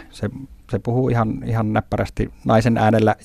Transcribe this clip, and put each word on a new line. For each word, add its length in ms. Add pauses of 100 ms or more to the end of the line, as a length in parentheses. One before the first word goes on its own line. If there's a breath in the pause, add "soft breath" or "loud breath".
Se, 200 (420)
se 80
puhuu 300
ihan, 360
ihan 280
näppärästi 580 (140)
naisen 320
äänellä 480